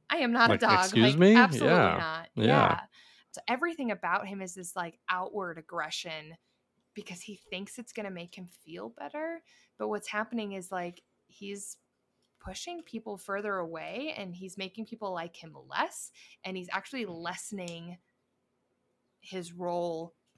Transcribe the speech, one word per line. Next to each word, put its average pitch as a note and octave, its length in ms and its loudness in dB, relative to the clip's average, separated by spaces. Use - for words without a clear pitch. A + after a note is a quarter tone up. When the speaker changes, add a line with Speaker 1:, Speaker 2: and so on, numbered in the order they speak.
Speaker 1:
I D#4 80 2
am B3+ 140 2
not A#3 180 6
Speaker 2:
Like, A#3 140 4
Speaker 1:
a - 20 4
dog." F#3+ 200 6
Speaker 2:
"Excuse G#3 260 6
Speaker 1:
Like, D3 80 4
Speaker 2:
me?" G3+ 160 12
Speaker 1:
absolutely E3+ 420 8
Speaker 2:
Yeah. F2+ 200 6
Speaker 1:
not. D#3+ 360 -4
Speaker 2:
Yeah. A2 120 2
Speaker 1:
Yeah. - 400 6
So - 160 -12
everything C4 440 -2
about G3 360 -2
him G3 140 -8
is F#3 140 -10
this, F3+ 200 -12
like, E3+ 320 -8
outward F3+ 520 -4
aggression D#3+ 760 -8
because F#3+ 260 -12
he G#3 140 -14
thinks F#3+ 420 -12
it's A#3 160 -16
gonna G#3 160 -8
make F3 260 -14
him F3+ 120 -14
feel F3+ 420 -14
better. D#4 540 -10
But G#3+ 120 -4
what's G#3 180 -6
happening G#3+ 460 -6
is, F#3 180 -10
like, F3 320 -8
he's G3+ 500 -14
pushing E4+ 420 -10
people A3 380 -10
further G3+ 380 -4
away E3 600 -6
and F#3 160 -10
he's F3+ 240 -14
making G3 300 -10
people G#3+ 240 -8
like F3 240 -8
him D#3+ 200 -20
less. - 440 -4
And F#3+ 140 -8
he's F3+ 140 -10
actually A3+ 340 -6
lessening F3 920 -10
his F3 320 -10
role F3 600 -6